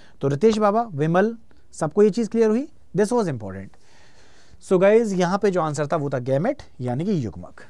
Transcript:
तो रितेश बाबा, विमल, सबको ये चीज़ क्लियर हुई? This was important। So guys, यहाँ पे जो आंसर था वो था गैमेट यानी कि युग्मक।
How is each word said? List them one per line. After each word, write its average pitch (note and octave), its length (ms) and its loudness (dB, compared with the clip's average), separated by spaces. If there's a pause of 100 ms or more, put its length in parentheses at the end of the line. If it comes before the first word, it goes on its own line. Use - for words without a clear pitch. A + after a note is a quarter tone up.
(220)
तो C#3 60 0
रितेश G#3 300 2
बाबा, G#3+ 240 2
विमल, F#3 560 0 (360)
सबको E3 300 0
ये G#3+ 60 6
चीज़ A3 200 -2
क्लियर A3+ 200 2
हुई? B3 180 -2 (300)
This G#3 160 0
was A3 160 0
important। G2+ 400 -10 (1000)
So F#3 100 4
guys, G#3 340 4
यहाँ F3+ 240 0
पे G3+ 140 0
जो F3 100 0
आंसर D3+ 260 -2
था F3 80 -2
वो C#3+ 140 -2
था C3+ 100 -4
गैमेट C#3 420 -2 (200)
यानी B2 240 -4
कि F3 200 -2
युग्मक। F2 440 -12